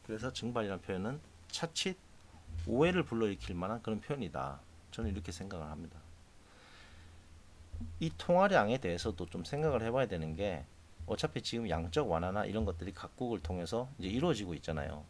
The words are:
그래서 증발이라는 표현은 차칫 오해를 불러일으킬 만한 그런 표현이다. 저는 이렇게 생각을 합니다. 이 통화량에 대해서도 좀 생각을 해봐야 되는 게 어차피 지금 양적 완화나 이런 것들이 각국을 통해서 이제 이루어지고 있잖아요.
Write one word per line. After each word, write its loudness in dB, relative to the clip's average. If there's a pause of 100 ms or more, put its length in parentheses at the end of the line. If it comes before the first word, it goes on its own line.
그래서 -4
증발이라는 -2
표현은 -2 (260)
차칫 -2 (720)
오해를 6
불러일으킬 0
만한 0
그런 0
표현이다. -4 (320)
저는 -2
이렇게 -4
생각을 -6
합니다. -10 (2000)
이 0
통화량에 6
대해서도 0
좀 -6
생각을 2
해봐야 2
되는 -2
게 -2 (420)
어차피 0
지금 -2
양적 2
완화나 2
이런 0
것들이 -2
각국을 -4
통해서 -2
이제 -4
이루어지고 2
있잖아요. -4